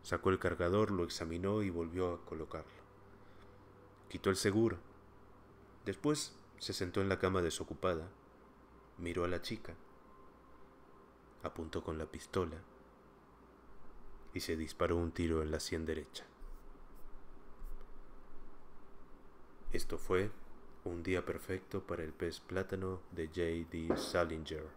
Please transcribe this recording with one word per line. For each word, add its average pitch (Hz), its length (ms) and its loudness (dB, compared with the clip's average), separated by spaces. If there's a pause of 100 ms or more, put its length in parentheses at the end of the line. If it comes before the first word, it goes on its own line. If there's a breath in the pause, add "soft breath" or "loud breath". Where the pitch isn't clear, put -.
Sacó - 280 4
el 92 80 6
cargador, 90 520 4
lo 87 140 4
examinó 90 580 0
y 98 80 2
volvió 85 420 0
a 85 120 -6
colocarlo. 80 580 -8 (1300 loud breath)
Quitó 98 220 2
el 95 60 6
seguro. 104 420 6 (1040)
Después 147 520 0 (220)
se - 140 -6
sentó 95 280 0
en 98 80 4
la 95 100 6
cama 92 240 4
desocupada, 85 680 0 (880)
miró 87 260 0
a 87 40 2
la 87 140 0
chica, 87 320 -6 (1700)
apuntó 80 400 -4
con 78 160 -2
la 78 80 -2
pistola 82 500 0 (1800)
y - 80 -2
se 85 160 0
disparó 85 400 2
un 85 160 2
tiro 82 300 4
en 78 80 0
la 78 100 0
sien 80 240 -2
derecha. 78 400 -4 (3500)
Esto - 260 6
fue 95 320 6 (560)
Un 85 160 -2
día 90 220 4
perfecto 92 600 -2
para 82 200 -2
el 78 80 -4
pez 85 260 -2
plátano 95 600 -2 (100)
de 85 160 -2
J 78 140 -4 (280)
D 82 280 0
Salinger. 80 800 0